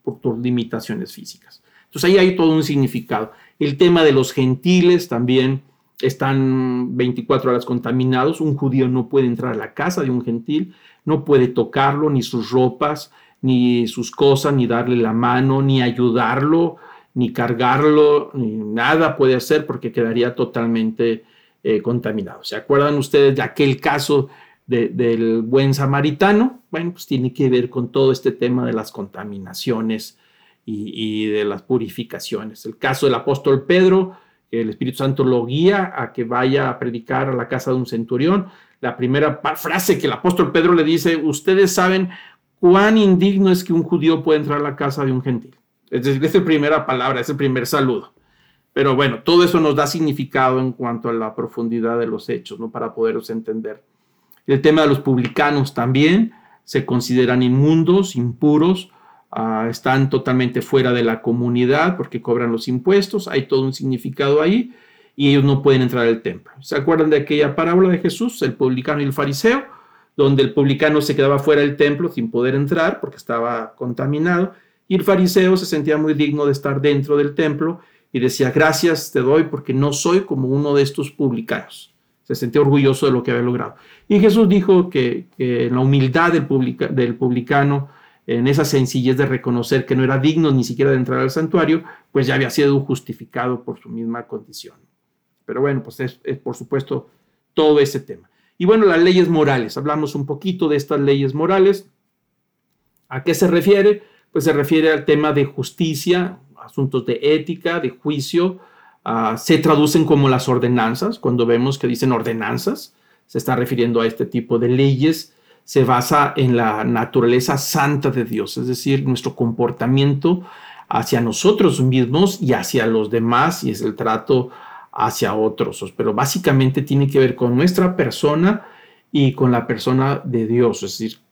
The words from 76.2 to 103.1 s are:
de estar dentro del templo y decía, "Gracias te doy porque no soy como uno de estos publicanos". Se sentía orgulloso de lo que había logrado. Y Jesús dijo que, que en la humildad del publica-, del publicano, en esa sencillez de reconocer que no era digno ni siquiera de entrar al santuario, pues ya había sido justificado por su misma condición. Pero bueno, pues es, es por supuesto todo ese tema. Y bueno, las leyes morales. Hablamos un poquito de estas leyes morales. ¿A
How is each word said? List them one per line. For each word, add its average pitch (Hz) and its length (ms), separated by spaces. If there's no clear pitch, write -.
de 143 60
estar 139 280
dentro 143 360
del 143 200
templo 160 440
y 131 60
decía, 127 320
"Gracias 156 600
te 139 80
doy 147 240
porque 139 280
no 143 200
soy 175 300
como 135 260
uno 143 260
de 139 80
estos 139 300
publicanos". - 840
Se 113 100
sentía 123 260
orgulloso 139 460
de 131 60
lo 123 100
que - 80
había 120 140
logrado. 123 320
Y 208 100
Jesús 208 300
dijo 185 420
que, 123 360
que 123 300
en 120 80
la 127 60
humildad 139 520
del 151 120
publica-, 131 440
del 123 260
publicano, 139 760
en 117 220
esa 143 160
sencillez 131 520
de 135 100
reconocer 123 600
que - 80
no 131 80
era 131 160
digno 156 320
ni 131 140
siquiera 139 260
de 135 60
entrar 127 240
al 131 100
santuario, 160 540
pues 135 160
ya 131 80
había 131 160
sido 139 300
justificado 123 800
por - 180
su - 80
misma 117 380
condición. - 500
Pero 113 160
bueno, 135 240
pues - 160
es, 127 240
es 135 140
por 123 180
supuesto 131 540
todo 151 240
ese 139 220
tema. - 280
Y 180 80
bueno, 214 200
las 170 140
leyes 180 280
morales. 143 480
Hablamos 147 400
un 139 100
poquito 170 420
de 147 80
estas 143 240
leyes 139 320
morales. 190 560
¿A 131 140